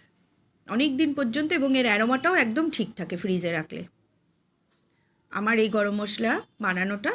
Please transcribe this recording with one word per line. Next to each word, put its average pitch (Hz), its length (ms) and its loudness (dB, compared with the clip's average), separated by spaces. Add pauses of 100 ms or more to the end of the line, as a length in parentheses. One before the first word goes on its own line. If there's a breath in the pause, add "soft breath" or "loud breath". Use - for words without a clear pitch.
(680 soft breath)
অনেক 269 300 0
দিন 311 160 2
পর্যন্ত, 285 400 0
এবং 277 240 2
এর 254 80 2
অ্যারোমাটাও 247 500 2
একদম 262 340 2
ঠিক 226 260 -2
থাকে 175 220 -8
ফ্রিজে 175 340 0
রাখলে। 160 300 -6 (1500)
আমার 214 280 0
এই 220 100 4
গরম 208 260 0
মশলা 208 380 0 (280)
বানানোটা 202 540 -2